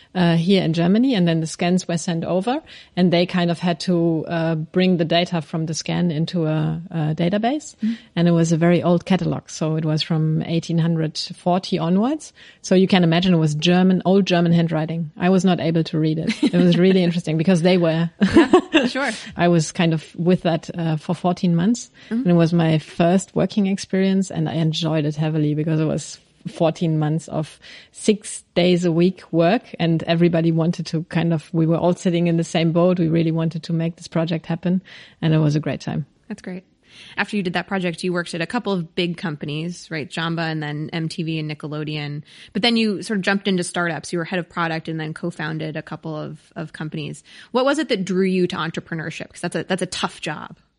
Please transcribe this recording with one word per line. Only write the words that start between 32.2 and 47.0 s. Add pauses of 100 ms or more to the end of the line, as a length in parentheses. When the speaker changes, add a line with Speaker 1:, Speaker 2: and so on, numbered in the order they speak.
Speaker 1:
in
the
same
boat.
We
really
wanted
to
make
this
project
happen (400)
and
it
was
a
great
time. (220)
Speaker 2:
That's
great. (540)
After
you
did
that
project,
you
worked
at
a
couple
of
big
companies,
right?
Jamba (100)
and
then
M
T
V
and
Nickelodeon. (300)
But
then
you
sort
of
jumped
into
startups.
You
were
head
of
product
and
then
co-founded
a
couple
of,
of
companies. (280)